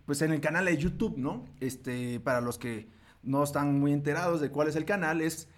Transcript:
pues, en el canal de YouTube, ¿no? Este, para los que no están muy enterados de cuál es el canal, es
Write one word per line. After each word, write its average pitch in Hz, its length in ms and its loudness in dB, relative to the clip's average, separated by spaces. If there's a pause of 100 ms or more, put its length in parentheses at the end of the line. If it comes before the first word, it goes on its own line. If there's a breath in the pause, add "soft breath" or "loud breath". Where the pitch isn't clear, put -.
pues, 143 160 0
en 156 100 4
el 147 80 0
canal 165 260 2
de 170 100 4
YouTube, 165 420 0
¿no? 165 280 -4 (120)
Este, 123 640 -4
para 123 200 2
los 120 180 -2
que 117 300 -8 (360 loud breath)
no 139 180 2
están 143 380 2
muy 143 120 4
enterados 151 480 0
de 135 100 0
cuál 151 180 2
es 151 80 0
el 156 80 0
canal, 165 360 0
es 160 380 -4